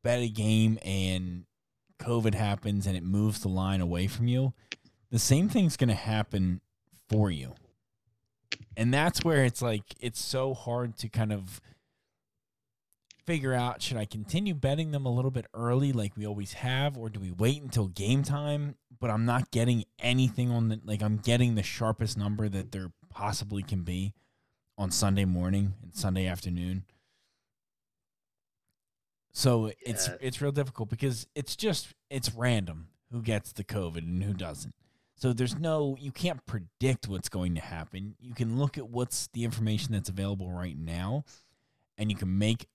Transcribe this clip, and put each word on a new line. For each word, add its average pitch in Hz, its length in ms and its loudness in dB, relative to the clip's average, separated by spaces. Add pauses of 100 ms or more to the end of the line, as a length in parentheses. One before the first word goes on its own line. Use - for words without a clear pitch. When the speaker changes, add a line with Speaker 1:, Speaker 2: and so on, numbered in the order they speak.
Speaker 1:
bet 123 160 2
a 117 100 0
game 110 540 4
and 92 640 -2 (540)
covid 113 340 2
happens 101 540 0
and 95 80 2
it 87 80 -4
moves 101 380 2
the 95 80 0
line 95 320 2
away 87 260 0
from 120 200 0
you, 127 260 2 (560)
the 117 100 2
same 170 300 4
thing's 185 260 4
gonna 120 200 4
happen 101 680 0 (480)
for 107 220 4
you. 65 240 -6 (1200)
And 120 160 2
that's 156 320 2
where 151 180 6
it's 120 180 2
like, 110 220 -2 (160)
it's 120 220 -6
so 131 320 -2
hard 120 460 -4
to 113 100 -6
kind 110 240 0
of 95 260 -8 (1700)
figure 135 280 0
out, 123 280 0
should 123 160 -4
I 107 80 -2
continue 165 480 -2
betting 151 380 0
them 139 140 -2
a 123 60 2
little 131 200 2
bit 123 220 -4
early 127 380 2
like 107 240 0
we 107 100 -6
always 101 280 -4
have, 131 440 -2
or 113 120 -8
do 104 100 -8
we 92 120 -6
wait 120 300 2
until 113 260 0
game 113 360 2
time? 147 520 -2 (240)
But 123 100 0
I'm 110 160 2
not 120 260 2
getting 117 340 4 (140)
anything 123 520 2
on 117 180 2
the, 110 140 0
like, 104 180 -2
I'm 107 160 2
getting 120 380 4
the 101 80 2
sharpest 110 540 -2
number 104 320 0
that 95 220 -4
there 92 200 -6 (180)
possibly 101 520 -4
can 92 220 -2
be 90 300 -2 (640)
on 95 140 -2
Sunday 98 340 4
morning 92 480 2 (100)
and 85 100 -20
Sunday 95 320 0
afternoon. 90 600 -4 (2500)
So 113 400 4 (100)
it's, - 260 -4
Speaker 2:
Yeah. - 140 -6
Speaker 1:
it's 131 200 -6
real 143 100 0
difficult 131 380 -4
because 120 460 -2
it's 143 200 -6
just, 208 340 -2 (200)
it's 135 240 -4
random 98 540 0 (240)
who 120 100 -4
gets 110 300 0
the 101 120 -8
covid 87 360 -4
and 87 240 -2
who 101 100 0
doesn't. 82 400 -8 (420)
So 127 180 0
there's 123 260 0
no, 151 400 0
you 139 140 -8
can't 175 320 -2
predict 117 640 -2
what's 95 180 -4
going 90 280 0
to 80 60 -4
happen. 95 600 -10
You 120 120 -14
can 117 240 -2
look 143 200 0
at 123 100 -10
what's 123 460 -4
the 117 100 -2
information 110 480 0
that's 98 160 -2
available 98 420 -4
right 87 280 -6
now, 90 480 -4 (720)
and 107 120 0
you 101 60 2
can 95 220 0
make 110 380 2